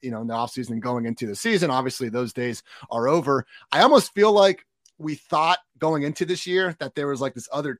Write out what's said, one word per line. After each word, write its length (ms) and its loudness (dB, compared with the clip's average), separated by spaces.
you 80 -8
know, 100 -8
in 60 -6
the 80 -4
offseason 380 -6
and 100 -6
going 240 -4
into 200 -6
the 80 -8
season. 360 0
Obviously, 400 -2
those 240 -4
days 280 -6
are 180 0
over. 380 2
I 80 4
almost 320 6
feel 200 4
like 340 4
we 120 -6
thought 440 0
going 240 0
into 240 -4
this 200 -6
year 320 -2
that 160 -8
there 120 -4
was, 160 -4
like, 100 -2
this 180 -14
other 300 -6